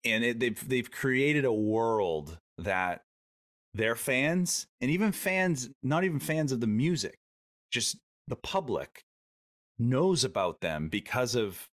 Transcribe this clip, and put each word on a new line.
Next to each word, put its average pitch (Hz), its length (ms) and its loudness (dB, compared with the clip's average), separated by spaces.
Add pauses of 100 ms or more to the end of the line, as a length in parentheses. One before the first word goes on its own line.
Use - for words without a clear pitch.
And 113 160 2
it, 117 160 2
they've, 117 300 -2
they've 127 220 0
created 139 560 2
a 120 60 2
world 107 840 0 (220)
that 92 420 -2 (720)
their 110 240 0
fans, 151 680 0 (160)
and 127 80 0
even 190 220 2
fans, 180 580 0 (120)
not 156 220 2
even 156 160 0
fans 156 320 0
of 120 80 0
the 117 60 0
music, 131 500 0 (560)
just - 240 -2 (320)
the 123 80 -6
public 117 640 -4 (800)
knows 131 440 2
about 92 380 -2
them 78 280 -2
because 117 460 -2
of 104 300 -2 (140)